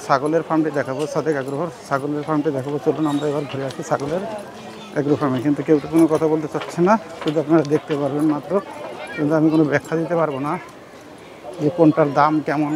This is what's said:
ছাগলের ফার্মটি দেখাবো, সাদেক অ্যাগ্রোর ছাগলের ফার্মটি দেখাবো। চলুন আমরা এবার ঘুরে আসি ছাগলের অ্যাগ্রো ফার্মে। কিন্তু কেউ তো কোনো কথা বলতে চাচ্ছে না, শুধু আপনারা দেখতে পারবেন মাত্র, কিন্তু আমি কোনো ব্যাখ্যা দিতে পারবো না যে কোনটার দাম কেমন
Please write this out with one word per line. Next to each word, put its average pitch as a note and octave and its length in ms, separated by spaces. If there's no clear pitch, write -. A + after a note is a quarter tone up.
ছাগলের D3+ 420
ফার্মটি D#3 300
দেখাবো, C3 240
সাদেক D#3 260
অ্যাগ্রোর C#3 320
ছাগলের D3 380
ফার্মটি D#3 300
দেখাবো। C#3 280
চলুন D3+ 280
আমরা C#3+ 180
এবার D3 200
ঘুরে C3+ 180
আসি C3 220
ছাগলের D3 320
অ্যাগ্রো C#3+ 260
ফার্মে। C3 260
কিন্তু D3 200
কেউ D#3+ 160
তো - 100
কোনো E3 200
কথা D#3 200
বলতে D#3 220
চাচ্ছে - 340
না, G#3+ 60
শুধু D3+ 220
আপনারা D#3 200
দেখতে D#3 280
পারবেন C#3+ 340
মাত্র, D3 180
কিন্তু D3+ 220
আমি D#3 160
কোনো D#3 180
ব্যাখ্যা D3 280
দিতে E3 200
পারবো D3+ 260
না D3+ 60
যে D3+ 80
কোনটার D#3 300
দাম D3 140
কেমন D3 300